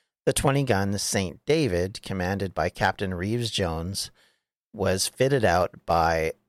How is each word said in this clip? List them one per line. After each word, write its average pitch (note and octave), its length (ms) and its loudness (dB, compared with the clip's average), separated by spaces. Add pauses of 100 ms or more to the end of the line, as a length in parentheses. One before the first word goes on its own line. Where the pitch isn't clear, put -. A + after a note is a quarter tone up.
(260)
the C3+ 60 2
twenty-gun A#2 680 2
Saint - 480 -4
David, G#2+ 560 0
commanded F#2+ 520 -4
by E2 160 0
Captain F#2+ 440 -2
Reeves G#2+ 360 -4
Jones, E2+ 600 -4 (600)
was F#2+ 340 0
fitted C3 380 2
out F2 420 0
by E2 460 2 (160)